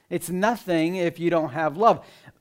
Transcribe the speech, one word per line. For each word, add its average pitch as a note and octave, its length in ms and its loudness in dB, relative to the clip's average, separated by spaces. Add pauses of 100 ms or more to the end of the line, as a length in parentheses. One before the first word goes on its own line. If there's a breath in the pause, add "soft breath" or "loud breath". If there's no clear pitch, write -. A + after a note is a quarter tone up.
(100)
it's F3 180 -6
nothing F3+ 680 0
if E3+ 220 -2
you E3 120 -2
don't D#3+ 200 0
have D3+ 260 -4
love. G#3+ 280 4 (360 soft breath)